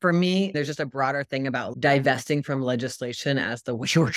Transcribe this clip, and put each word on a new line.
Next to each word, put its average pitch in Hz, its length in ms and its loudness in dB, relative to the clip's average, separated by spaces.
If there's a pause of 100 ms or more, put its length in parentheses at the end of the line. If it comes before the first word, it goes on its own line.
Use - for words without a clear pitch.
for 175 100 2
me, 185 400 2
there's 147 140 -2
just 151 140 -6
a 151 40 -4
broader 139 400 -2
thing 135 220 -4
about 123 340 -4
divesting 139 640 4
from 135 180 -4
legislation 127 800 -2
as 113 240 -4
the 123 120 -4
way 107 180 -4
<laughs> - 40 4
we're 160 200 4